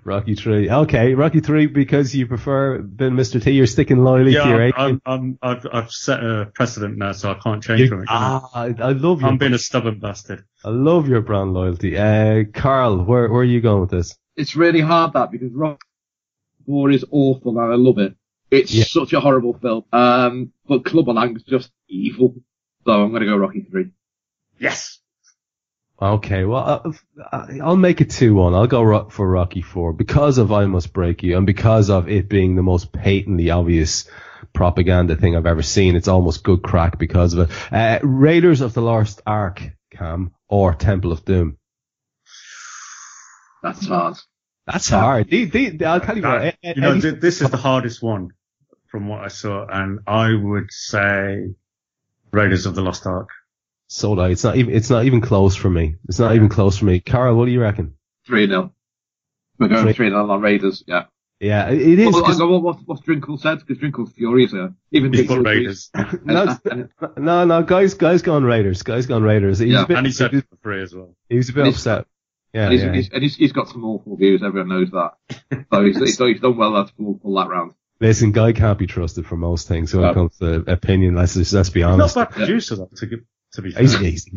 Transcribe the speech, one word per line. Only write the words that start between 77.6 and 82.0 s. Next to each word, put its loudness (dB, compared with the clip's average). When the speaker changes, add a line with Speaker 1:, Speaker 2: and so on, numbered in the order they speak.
Speaker 1:
Listen, 2
Guy 2
can't 2
be -4
trusted -8
for -10
most -6
things -4
when 2
Speaker 3:
No. 4
Speaker 1:
it -4
comes 0
to -2
opinion. 2
Let's 0
just, 0
let's 2
be 0
Speaker 2:
He's 2
Speaker 1:
honest. 4